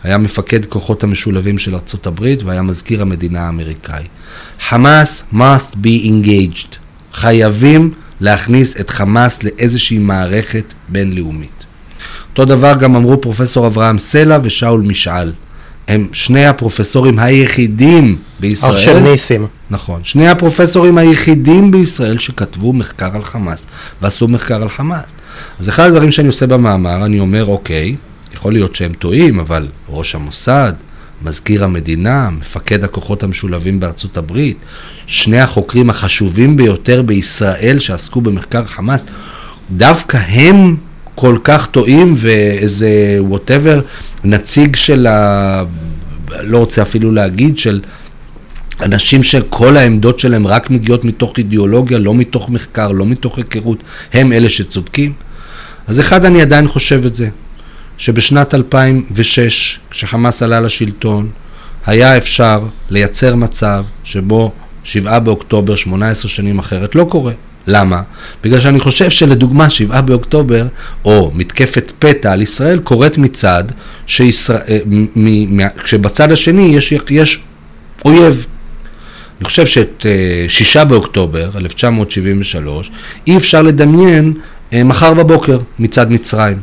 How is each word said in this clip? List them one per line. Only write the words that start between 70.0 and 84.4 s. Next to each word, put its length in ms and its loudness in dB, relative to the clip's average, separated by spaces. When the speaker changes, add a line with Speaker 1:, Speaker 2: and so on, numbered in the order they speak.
Speaker 1:
באוקטובר, 640 0
או 300 4
מתקפת 640 -2
פתע 340 2
על 100 0
ישראל, 360 0
קורית 400 0
מצד 460 0
שישראל, 640 0
אה, 180 0
מ-, 200 2
מ-, 400 2
מה-, 120 0
כשבצד 640 0
השני 300 2
יש, 320 4
יש 300 2
אויב. 420 4
אני 40 -8
חושב 220 2
שאת, 420 -2
אה, 400 0
שישה 360 2
באוקטובר, 720 0
אלף 180 -8
תשע 160 0
מאות 200 -2
שבעים 300 -2
ושלוש, 500 -8
אי 100 6
אפשר 260 2
לדמיין, 720 4